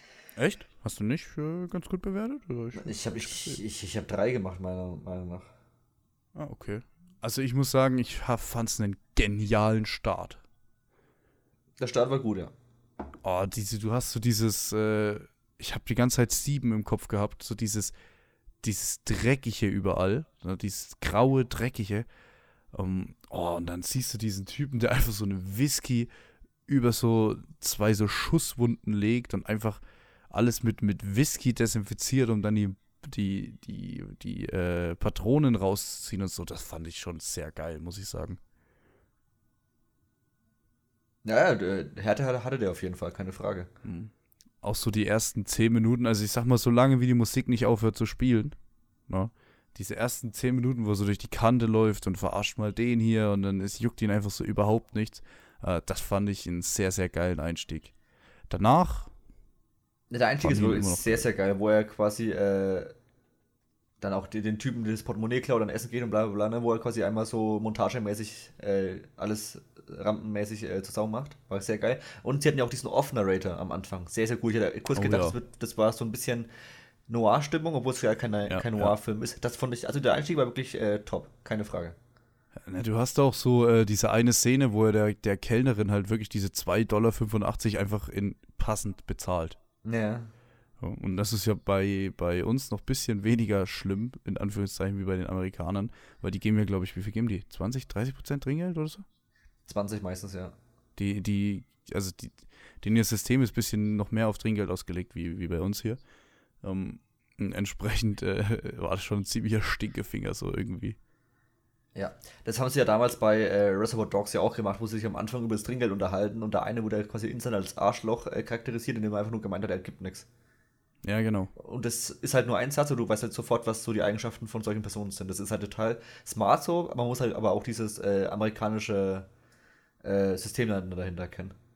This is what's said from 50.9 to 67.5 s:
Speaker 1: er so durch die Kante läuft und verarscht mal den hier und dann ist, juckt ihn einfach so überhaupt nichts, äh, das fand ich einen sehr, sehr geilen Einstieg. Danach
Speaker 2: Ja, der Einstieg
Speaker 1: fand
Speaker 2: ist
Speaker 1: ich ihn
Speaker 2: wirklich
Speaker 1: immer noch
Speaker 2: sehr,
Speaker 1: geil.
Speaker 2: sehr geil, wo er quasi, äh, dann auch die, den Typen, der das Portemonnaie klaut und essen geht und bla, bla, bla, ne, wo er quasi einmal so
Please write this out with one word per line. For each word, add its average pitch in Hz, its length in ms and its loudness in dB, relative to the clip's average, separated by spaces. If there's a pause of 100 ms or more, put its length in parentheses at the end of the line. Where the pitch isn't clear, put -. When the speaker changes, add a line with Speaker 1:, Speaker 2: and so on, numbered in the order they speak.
Speaker 1:
er 104 40 2
so 101 100 0
durch 101 120 2
die - 100 -12
Kante 117 380 4
läuft 110 420 4
und 92 100 0
verarscht 101 400 -2
mal 107 160 -2
den 117 260 2
hier 110 320 4
und 101 120 2
dann 98 180 0
ist, 98 180 -6
juckt 117 220 -2
ihn 107 100 2
einfach 101 200 0
so - 120 -6
überhaupt 104 520 2
nichts, 107 260 -2 (420)
äh, 90 220 0
das - 160 -2
fand 101 280 0
ich - 180 -4
einen 87 140 -2
sehr, 95 300 0
sehr 92 180 0
geilen 87 300 0
Einstieg. 82 540 -6 (560)
Danach 127 600 4 (1000)
Speaker 2:
Ja, 120 80 -2
der 120 80 6
Einstieg 143 240 2
Speaker 1:
fand - 20 4
Speaker 2:
ist 101 60 4
Speaker 1:
ich 104 40 4
ihn 107 60 6
Speaker 2:
wirklich 104 160 4
Speaker 1:
immer 92 60 2
noch 87 60 0
Speaker 2:
sehr, 113 180 2
Speaker 1:
geil. 110 80 0
Speaker 2:
sehr 113 100 2
geil, 98 260 2
wo 107 100 4
er 107 160 6
quasi, 107 460 0
äh, 98 560 0 (1120)
dann 98 140 -4
auch 95 140 -2
die, 107 160 -4
den 107 160 0
Typen, 120 240 -4
der 107 100 0
das 110 100 -4
Portemonnaie 117 380 -2
klaut 123 220 2
und 104 60 0
essen 117 200 -6
geht 120 140 -4
und 113 80 -4
bla, 107 160 4
bla, 101 80 -4
bla, 107 140 2
ne, 117 140 -2
wo 117 100 4
er 113 60 0
quasi 113 240 -2
einmal 107 220 0
so 110 340 0